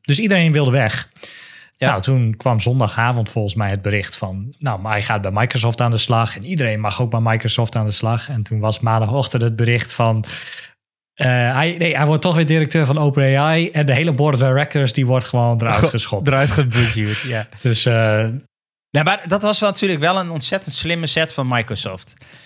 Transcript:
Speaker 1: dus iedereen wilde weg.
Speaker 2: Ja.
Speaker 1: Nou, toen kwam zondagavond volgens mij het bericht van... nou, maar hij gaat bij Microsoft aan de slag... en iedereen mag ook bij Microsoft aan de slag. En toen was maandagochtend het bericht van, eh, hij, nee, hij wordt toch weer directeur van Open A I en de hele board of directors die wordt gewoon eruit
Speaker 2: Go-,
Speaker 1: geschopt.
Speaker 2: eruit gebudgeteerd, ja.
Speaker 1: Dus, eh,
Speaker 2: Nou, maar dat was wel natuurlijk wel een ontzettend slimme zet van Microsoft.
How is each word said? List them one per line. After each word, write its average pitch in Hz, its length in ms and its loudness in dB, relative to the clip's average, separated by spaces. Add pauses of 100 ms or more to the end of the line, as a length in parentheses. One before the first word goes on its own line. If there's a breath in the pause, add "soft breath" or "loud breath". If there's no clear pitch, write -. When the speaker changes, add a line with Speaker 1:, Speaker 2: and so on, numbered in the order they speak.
Speaker 1:
dus 143 180 2
iedereen 185 340 4
wilde 143 180 2
weg. 123 400 0 (680 loud breath)
Speaker 2:
Ja. 127 140 0
Speaker 1:
Nou, 98 120 0
toen 120 340 0
kwam 117 240 0
zondagavond 120 720 0
volgens 104 240 -4
mij 101 160 -2
het 98 120 -4
bericht 101 340 -4
van... 98 420 -8
nou, 113 220 -4
maar 107 120 -6
hij 104 100 -2
gaat 110 200 0
bij 98 80 -4
Microsoft 117 500 0
aan 120 100 2
de 113 80 2
slag... 113 380 0
en 101 80 -12
iedereen 120 360 -2
mag 107 220 -4
ook 117 80 -2
bij 117 100 0
Microsoft 113 560 0
aan 110 100 0
de 104 60 -2
slag. 117 360 -2
En 120 140 -4
toen 107 180 -4
was 107 200 -2
maandagochtend 113 640 0
het 117 140 0
bericht 120 360 0
van, 110 320 0 (920 loud breath)
eh, 139 120 -2
hij, 127 520 0
nee, 170 180 0
hij 147 100 2
wordt 151 160 2
toch 180 120 2
weer 160 120 4
directeur 156 400 2
van 143 120 2
Open 135 380 2
A 151 200 4
I 165 140 0
en 151 160 0
de 135 80 4
hele 165 180 2
board 143 220 2
of 123 60 0
directors 135 520 2
die 131 140 0
wordt 127 180 2
gewoon 120 360 0
eruit 113 160 0
Speaker 2:
Go-, 156 120 4
Speaker 1:
geschopt. 113 400 -2
Speaker 2:
eruit 135 220 2
gebudgeteerd, 110 720 0
ja. 117 260 -6 (140)
Speaker 1:
Dus, 117 260 0
eh, 120 80 4 (960)
Speaker 2:
Nou, 147 140 2
maar 196 240 0
dat 196 140 0
was 208 180 0
wel 208 100 2
natuurlijk 185 300 -2
wel 180 180 2
een 175 120 -4
ontzettend - 440 -4
slimme 165 320 -4
zet 160 260 -2
van 135 160 -4
Microsoft. 110 680 -4 (320 loud breath)